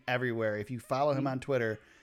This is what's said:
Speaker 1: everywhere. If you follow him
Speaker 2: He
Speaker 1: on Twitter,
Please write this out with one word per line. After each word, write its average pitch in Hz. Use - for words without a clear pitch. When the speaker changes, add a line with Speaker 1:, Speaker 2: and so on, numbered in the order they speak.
Speaker 1:
everywhere. 117
If 104
you 120
follow 139
him 135
Speaker 2:
He 139
Speaker 1:
on 131
Twitter, 120